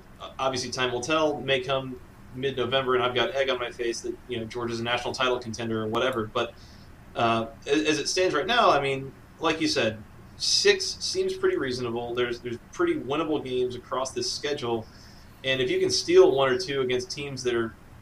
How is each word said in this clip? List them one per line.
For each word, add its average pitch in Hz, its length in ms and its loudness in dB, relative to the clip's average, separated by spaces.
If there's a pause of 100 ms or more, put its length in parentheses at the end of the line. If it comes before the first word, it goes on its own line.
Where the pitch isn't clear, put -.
(380)
obviously, 131 320 -2
time 127 220 -2
will 123 80 -2
tell. 156 400 2
May 135 180 2
come 131 400 -4 (380)
mid-November, 127 580 0
and 123 80 4
I've 120 140 0
got 127 180 2
egg 135 160 2
on 127 80 0
my 120 140 -6
face 117 300 -4
that, 117 140 -6 (120)
you 120 100 -6
know, 113 60 -6
Georgia's 117 340 -6
a 117 60 -6
national 120 280 -2
title 123 280 0
contender 113 420 -4
or 107 60 -4
whatever. 117 440 0
But, 120 220 -2 (640)
uh, 117 300 2 (200)
as, 147 160 4
as 151 160 2
it 139 100 -4
stands 185 240 2
right 151 140 0
now, 226 240 6
I 147 100 4
mean, 135 300 -2 (300)
like 156 200 0
you 156 60 2
said, 110 320 0 (380)
six - 480 2 (160)
seems 190 340 -2
pretty 185 220 0
reasonable. 120 580 -4
There's, 120 240 0
there's 117 200 -8 (140)
pretty 170 220 2
winnable 143 500 -2
games 123 300 -2
across 127 380 -6
this 123 180 -4
schedule. 120 560 -4 (560)
And 131 180 0
if 131 100 0
you 190 100 0
can 185 80 2
steal 175 440 8
one 135 180 4
or 123 80 2
two 139 240 -2
against 123 280 -2
teams 139 340 -10
that 120 100 0
are 113 200 -2 (280)